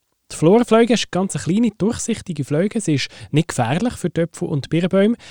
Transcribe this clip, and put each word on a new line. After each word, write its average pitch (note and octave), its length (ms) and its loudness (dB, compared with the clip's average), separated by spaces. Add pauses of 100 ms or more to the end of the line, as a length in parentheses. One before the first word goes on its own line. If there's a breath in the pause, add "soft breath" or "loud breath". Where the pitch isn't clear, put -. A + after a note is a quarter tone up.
(300)
Die - 60 -12
Florfliege A3+ 580 4
ist - 160 -2
ganz F#3 260 -2
eine D3 80 -8
kleine, G#3+ 320 0
durchsichtige F#3+ 680 -4
Fliege. F#3 360 -2
Sie D#3+ 140 0
ist C3+ 140 -2 (240 loud breath)
nicht D3 160 2
gefährlich D3 460 -2
für - 160 -4
die D#3+ 120 -2
Äpfel- E3+ 260 -6
und D3 220 -4
Birnbäume, F#3+ 460 2 (140 loud breath)